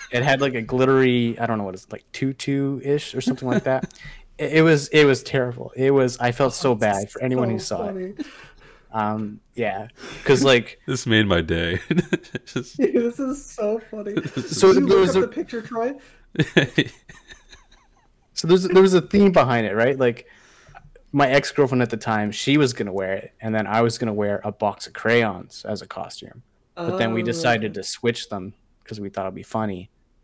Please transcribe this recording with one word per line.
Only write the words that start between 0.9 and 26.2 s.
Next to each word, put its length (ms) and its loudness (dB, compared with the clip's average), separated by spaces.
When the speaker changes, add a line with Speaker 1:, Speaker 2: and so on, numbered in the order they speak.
Speaker 1:
I 80 -4
don't 140 -2
know 40 -4
what 120 -8
it's, 160 -16
like, 200 -14
tutu-ish 1000 -4
or 80 -6
something 260 -4
like 180 0
that. 340 -2
Speaker 2:
<laughs> 40 -20
Speaker 1:
It, 160 -6
it 80 6
was, 260 4
it 160 6
was 180 4
terrible. 540 -4
It 140 2
was, 260 2
I 160 0
felt 220 0
so 180 2
Speaker 3:
That's 300 0
Speaker 1:
bad 80 -8
for 100 -10
anyone 300 -2
who 80 -4
Speaker 3:
so 180 -6
Speaker 1:
saw 80 -6
it. 80 -8
Speaker 3:
funny. 200 -10
Speaker 1:
Um, 480 -4
yeah, 340 -6
'cause, 180 4
like 440 2
Speaker 2:
This 180 -6
made 220 4
my 140 2
day. 380 -2
<laughs> 320 -8
Just 320 -10
Speaker 3:
<laughs> 0 -
Dude, 180 0
this 240 -2
is 260 -8
so 320 -6
funny. 220 -12
Speaker 2:
<laughs> 20 -4
This 220 -6
is 220 -4
Speaker 1:
So 140 8
Speaker 3:
Did 80 4
you 80 0
Speaker 1:
there 80 6
Speaker 3:
look 100 4
Speaker 1:
was 80 0
Speaker 3:
up 80 2
Speaker 1:
a 40 -2
Speaker 3:
the 40 -10
picture, 300 -8
Troy? 320 -6
Speaker 2:
<laughs> 380 0
Speaker 1:
So 140 -8
there's, 200 4
there 140 6
was 120 6
a 80 6
theme 300 4
behind 340 4
it, 100 -2
right? 220 2
Like, 300 0
my 160 4
ex-girlfriend 520 2
at 80 0
the 80 -6
time, 340 -2
she 260 0
was 160 2
gonna 180 -6
wear 220 -4
it, 260 -10
and 160 -4
then 120 0
I 140 2
was 160 2
gonna 160 -4
wear 300 -2
a 80 -6
box 360 -4
of 60 -20
crayons 720 -2
as 160 -8
a 60 -20
costume. 560 -16